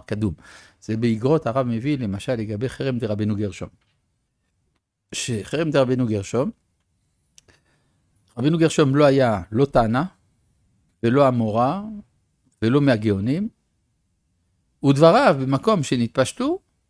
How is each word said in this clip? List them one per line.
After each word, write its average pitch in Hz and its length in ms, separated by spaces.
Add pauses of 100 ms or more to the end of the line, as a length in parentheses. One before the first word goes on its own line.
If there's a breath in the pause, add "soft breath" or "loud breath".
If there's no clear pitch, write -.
קדום. 107 280 (480 loud breath)
זה 110 160
באגרות 120 500
הרב 123 200
מביא, 123 300
למשל, 110 380
לגבי 110 340
חרם 131 280
דרבנו 107 380
גרשום. 101 340 (1400)
שחרם 139 600
דרבנו 127 360
גרשום, 113 440 (1900)
רבנו 147 200
גרשום 156 380
לא 147 100
היה 131 360 (100)
לא 123 140
תנא, 120 380 (1000)
ולא 131 240
אמורא, 123 540 (800)
ולא 123 200
מהגאונים, 120 680 (1400)
ודבריו 165 560
במקום 139 420
שנתפשטו, 135 760 (300)